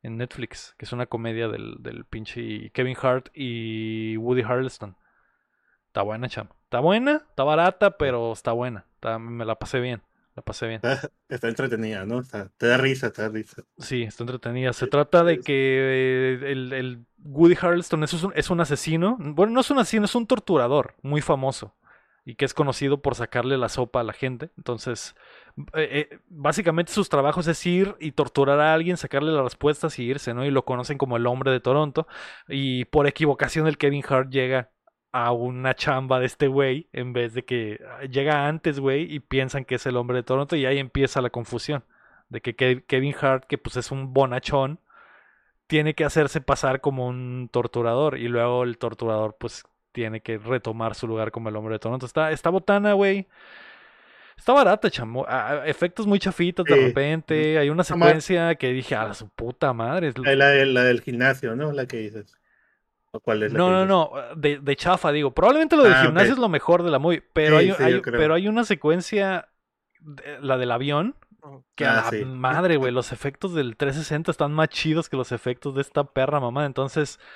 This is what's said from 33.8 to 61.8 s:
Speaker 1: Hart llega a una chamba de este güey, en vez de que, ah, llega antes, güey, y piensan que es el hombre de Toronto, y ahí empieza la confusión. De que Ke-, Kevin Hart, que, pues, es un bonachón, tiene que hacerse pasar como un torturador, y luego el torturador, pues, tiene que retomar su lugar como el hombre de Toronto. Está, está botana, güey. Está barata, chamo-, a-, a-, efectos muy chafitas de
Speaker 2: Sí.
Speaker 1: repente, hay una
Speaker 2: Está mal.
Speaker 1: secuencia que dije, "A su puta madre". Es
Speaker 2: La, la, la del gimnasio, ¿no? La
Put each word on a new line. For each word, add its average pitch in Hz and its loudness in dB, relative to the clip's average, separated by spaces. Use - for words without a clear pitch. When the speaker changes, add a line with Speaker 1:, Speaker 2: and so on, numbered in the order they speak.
Speaker 1:
Hart 131 2
llega 127 -2
a 120 0
una 127 -2
chamba 131 0
de 127 0
este 139 0
güey, 135 0
en 127 -8
vez 120 -2
de 120 -6
que, 113 -6
ah, 123 -16
llega 143 0
antes, 156 -2
güey, 135 0
y 147 -8
piensan 131 -2
que - -4
es - -6
el 127 -2
hombre 123 -2
de 123 -2
Toronto, 139 -2
y 135 0
ahí 139 0
empieza 135 0
la 123 0
confusión. 123 -6
De 117 -10
que 120 -6
Ke-, 127 2
Kevin 139 0
Hart, 135 2
que, - -4
pues, - -8
es 123 -6
un 135 -8
bonachón, 135 0
tiene 151 2
que 156 0
hacerse 147 0
pasar 135 0
como 131 -2
un 123 -8
torturador, 120 0
y 117 -6
luego 120 0
el 120 -6
torturador, 110 -4
pues, - -10
tiene 110 -6
que 113 -6
retomar 113 -4
su 117 -8
lugar 110 -2
como 113 -8
el 107 -8
hombre 110 -6
de 107 -4
Toronto. 123 -6
Está, 156 -2
está 165 0
botana, 202 2
güey. 196 2
Está - 2
barata, 214 6
chamo-, 120 -6
a-, 120 -2
a-, 151 -2
efectos 175 -2
muy 202 4
chafitas 180 0
de 147 6
Speaker 2:
Sí. 135 8
Speaker 1:
repente, 156 0
hay 147 4
una 170 0
Speaker 2:
Está - -2
mal. 170 6
Speaker 1:
secuencia 165 2
que 127 -2
dije, 131 -4
"A 107 -2
su 107 -18
puta 123 -2
madre". 135 -2
Es 113 -8
Speaker 2:
La, 135 2
la, 139 6
la 127 4
del 120 4
gimnasio, 127 0
¿no? 147 -4
La 135 -4